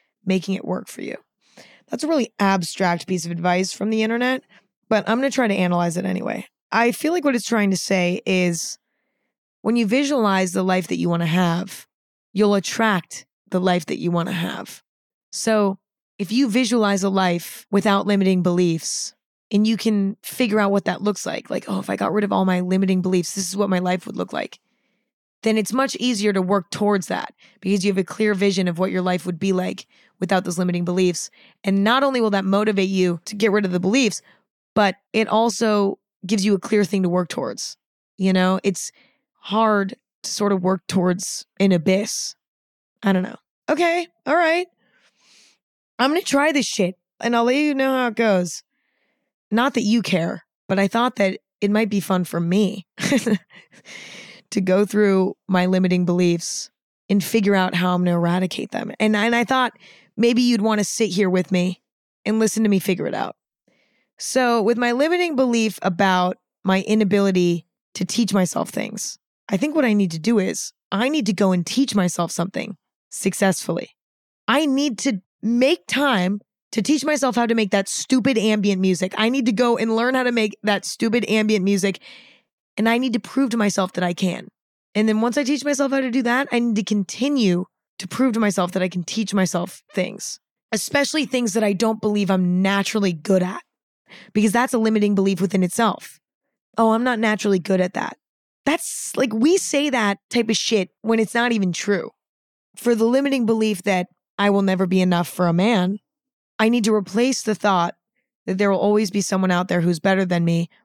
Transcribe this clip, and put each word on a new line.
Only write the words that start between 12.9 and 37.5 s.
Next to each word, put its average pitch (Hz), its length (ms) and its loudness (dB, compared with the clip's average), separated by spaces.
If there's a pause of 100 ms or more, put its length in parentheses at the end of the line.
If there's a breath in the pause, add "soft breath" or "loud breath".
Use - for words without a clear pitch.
the 185 100 -2
life 180 280 0
that - 120 -6
you 170 120 -2
wanna 170 220 -2
have. 180 500 -8 (480)
So 208 480 0 (400)
if 190 120 -4
you 247 180 2
visualize 208 540 2
a 196 60 0
life 180 640 -2
without 196 360 2
limiting 190 360 2
beliefs 175 680 0 (380)
and 208 140 4
you 220 120 2
can 202 460 0
figure 220 360 0
out 202 120 2
what 196 140 0
that 180 160 -4
looks 202 240 -2
like, - 240 -8
like, - 180 -6
"Oh, 190 120 -4
if 196 100 -10
I 196 60 -2
got 196 180 -2
rid 208 100 0
of 202 80 -2
all 190 140 2
my 180 140 2
limiting 185 420 0
beliefs, 185 320 0
this 190 140 -6
is 185 80 -8
what 202 140 0
my 185 100 2
life 180 260 -2
would - 120 -10
look 180 160 -6
like," - 260 -8 (840)
then 220 140 2
it's 202 140 -2
much 269 260 -2
easier 214 360 0
to 190 80 0
work 185 280 -2
towards 202 380 0
that - 260 -6 (280 soft breath)
because 190 240 0
you 202 60 2
have 185 60 0
a 190 60 0
clear 214 300 -2
vision 190 340 0
of 170 120 -4
what 185 120 0
your 185 100 -2
life 180 240 -2
would 175 140 -6
be 190 140 0
like 185 340 -4 (320 soft breath)
without 180 240 0
those 170 140 -6
limiting 180 260 -2
beliefs. 180 460 0 (340 soft breath)
And 196 200 0
not 247 200 2
only 269 160 0
will 220 120 2
that 196 120 0
motivate 196 460 0
you 180 360 0
to 208 100 -10
get 208 160 2
rid 208 140 0
of 185 60 -2
the 180 80 0
beliefs, 208 420 0 (560 soft breath)
but 196 180 2 (160)
it 220 160 0
also 214 680 0 (280)
gives 190 200 0
you 214 80 4
a 190 60 2
clear 208 240 0
thing 190 180 0
to 180 80 0
work 180 200 0
towards. - 480 -8 (400)